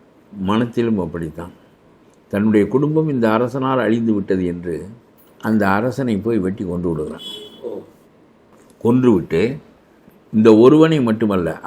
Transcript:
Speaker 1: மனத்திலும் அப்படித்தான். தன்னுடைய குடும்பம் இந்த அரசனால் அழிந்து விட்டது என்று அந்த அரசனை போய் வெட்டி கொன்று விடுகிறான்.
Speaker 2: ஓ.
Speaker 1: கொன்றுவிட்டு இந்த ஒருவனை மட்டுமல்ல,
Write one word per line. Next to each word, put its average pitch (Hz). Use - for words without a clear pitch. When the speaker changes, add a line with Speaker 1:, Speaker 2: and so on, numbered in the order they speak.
Speaker 1:
மனத்திலும் 110
அப்படித்தான். 82
தன்னுடைய 104
குடும்பம் 151
இந்த 113
அரசனால் 127
அழிந்து 113
விட்டது 95
என்று 87
அந்த 107
அரசனை 120
போய் 104
வெட்டி 98
கொன்று 87
விடுகிறான். 78
Speaker 2:
ஓ. 104
Speaker 1:
கொன்றுவிட்டு 98
இந்த 113
ஒருவனை 151
மட்டுமல்ல, 107